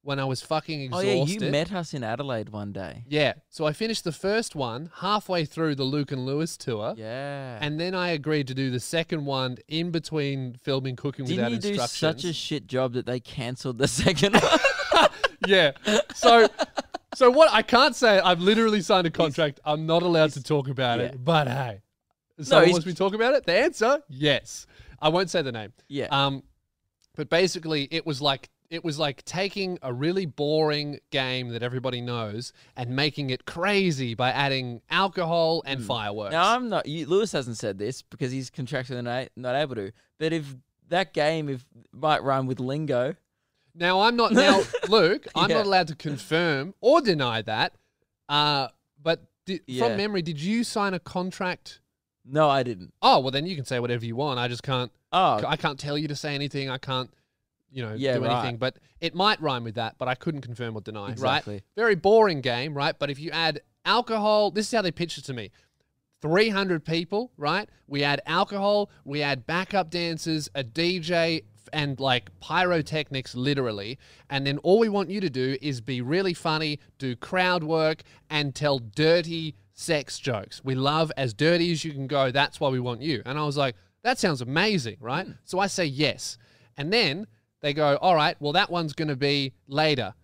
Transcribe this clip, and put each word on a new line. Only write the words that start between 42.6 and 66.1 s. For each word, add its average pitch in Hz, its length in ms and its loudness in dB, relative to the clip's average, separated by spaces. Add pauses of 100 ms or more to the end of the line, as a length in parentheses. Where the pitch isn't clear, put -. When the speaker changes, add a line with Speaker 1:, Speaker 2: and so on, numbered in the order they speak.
Speaker 2:
lingo. 139 540 -2 (600)
Speaker 1:
Now, 180 260 2
I'm 233 140 4
not, 233 160 4
now, 247 320 6 (120)
Speaker 2:
<laughs> - 140 -4
Speaker 1:
Luke, 202 460 4
I'm 180 140 4
Speaker 2:
Yeah. 165 80 4
Speaker 1:
not 208 80 2
allowed 185 240 4
to 151 60 -8
confirm 156 840 -2
or 302 220 6
deny 135 400 0
that, 110 340 -2 (540)
uh, 147 400 2 (320)
but 165 200 0 (240)
di-, 190 220 -6
Speaker 2:
Yeah. 127 200 0
Speaker 1:
from 202 100 0
memory, 202 240 -2
did 156 200 -6
you 220 220 0
sign 202 300 -2
a 170 60 -6
contract - 800 -8 (440)
Speaker 2:
No, 147 240 2
I 135 140 2
didn't. 101 380 -8
Speaker 1:
Oh, 247 180 6
well, 131 120 -2
then 139 160 -2
you 185 80 -6
can 135 100 -8
say 127 140 -2
whatever 120 260 -2
you 117 100 -6
want. 135 240 -2
I 120 80 0
just 120 160 -6
can't, 127 280 -2 (200)
Speaker 2:
Oh. 156 340 2
Speaker 1:
I 151 120 -2
can't 147 220 -4
tell 147 180 -4
you 151 100 -2
to 143 80 -6
say 147 200 -6
anything. 139 340 -6
I 131 80 -6
can't, 127 320 -4 (600)
you 135 120 -10
know, 107 140 -6
Speaker 2:
Yeah, 131 200 0
Speaker 1:
do 123 80 0
Speaker 2:
right. 120 140 0
Speaker 1:
anything. 113 180 -4
But 127 200 -4 (220)
it 165 160 -6
might 196 260 2
rhyme 131 220 -4
with 110 120 -10
that, 113 220 -8
but 127 100 -6
I 123 80 -2
couldn't 151 260 -6
confirm 117 340 -8
or 107 60 -10
deny, 107 260 -12
right? - 40 -8
Speaker 2:
Exactly. 127 520 -4 (120)
Speaker 1:
Very 214 200 2
boring 196 460 4
game, 127 340 -2
right? 147 220 -2
But 143 120 -4
if 135 100 -8
you 156 120 -10
add 156 300 -2 (240)
alcohol, 214 640 2
this 208 160 -2
is - 40 -6
how 226 100 2
they 180 100 0
pitched 170 260 -6
it 139 80 -16
to 139 80 -10
me. 110 180 -10 (720)